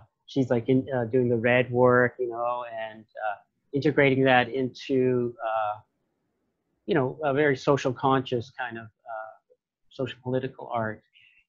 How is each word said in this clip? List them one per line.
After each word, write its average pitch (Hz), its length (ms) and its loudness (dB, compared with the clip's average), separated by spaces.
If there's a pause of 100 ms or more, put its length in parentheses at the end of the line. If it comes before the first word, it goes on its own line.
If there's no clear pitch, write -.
(260)
she's, 131 220 0
like, 117 200 0
in, 131 260 2
uh, 120 120 0
doing 123 220 2
the 120 80 2
red 123 360 2
work, 123 480 4
you 123 100 -2
know, 120 420 -4
and, 110 320 -10
uh, 107 320 -8 (360)
integrating 135 500 2
that 127 260 4
into, 127 840 -2 (100)
uh, 107 360 -4 (1080)
you 208 80 -2
know, 131 300 -2
a 143 100 0
very 143 220 2
social 135 360 0
conscious 127 640 -2
kind 117 220 -10
of, 117 60 -14
uh, 110 680 -16 (360)
social - 340 -8
political 127 500 -4
art. 110 300 -4 (460)